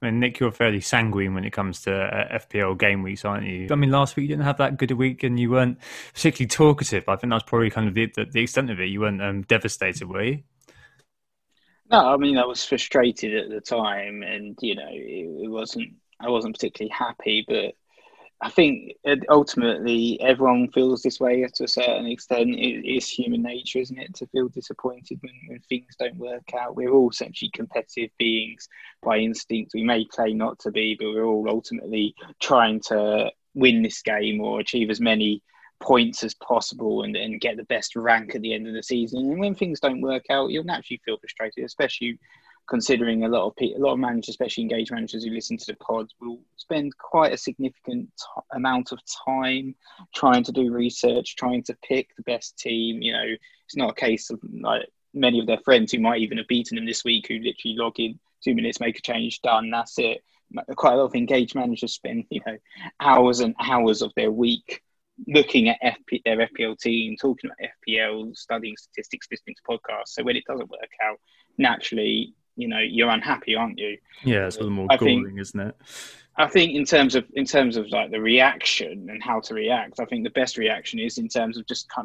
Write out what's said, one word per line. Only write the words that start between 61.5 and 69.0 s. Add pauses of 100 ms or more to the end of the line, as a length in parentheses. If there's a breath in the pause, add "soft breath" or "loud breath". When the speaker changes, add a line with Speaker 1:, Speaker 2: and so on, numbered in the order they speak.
Speaker 2:
managers
spend,
you
know, (420 loud breath)
hours
and
hours
of
their
week (460)
looking
at
F
P,
their
F
P
L
team,
talking
about
F
P
L,
studying
statistics,